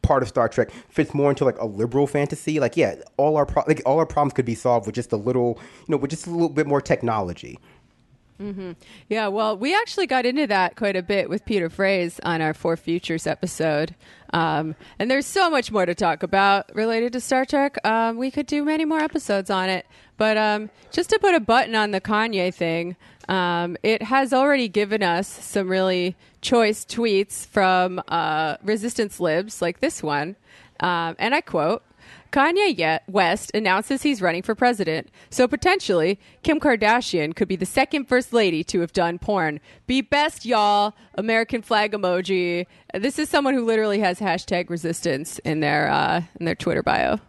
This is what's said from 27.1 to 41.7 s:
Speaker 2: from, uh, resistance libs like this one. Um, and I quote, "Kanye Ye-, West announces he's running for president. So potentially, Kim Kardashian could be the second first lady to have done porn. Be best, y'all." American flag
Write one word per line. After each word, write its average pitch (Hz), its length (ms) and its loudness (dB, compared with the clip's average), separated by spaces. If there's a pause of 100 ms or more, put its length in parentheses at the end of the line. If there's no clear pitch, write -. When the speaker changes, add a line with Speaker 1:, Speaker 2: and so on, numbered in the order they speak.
Speaker 2:
from, 185 640 2
uh, 160 560 -2
resistance 214 560 -4
libs 175 420 0
like 175 180 -2
this 294 220 -2
one. 151 340 -4 (440)
Um, 170 400 -2
and 233 160 0
I 320 60 0
quote, - 420 -2 (480)
"Kanye 330 460 2
Ye-, 160 220 0 (120)
West 185 420 0
announces 214 500 0
he's 277 180 0
running 175 220 0
for 220 120 -2
president. 196 540 0 (200)
So 247 180 2
potentially, 208 720 0 (240)
Kim 320 160 2
Kardashian 214 760 2
could 196 120 0
be 190 80 -2
the 175 100 -4
second 277 400 -2
first 247 260 0
lady 185 340 2
to 185 160 -2
have 170 120 -4
done 175 260 0
porn. 156 400 -2 (280)
Be 254 140 2
best, 294 440 -2
y'all." 208 480 2 (220)
American 226 480 0
flag 214 300 0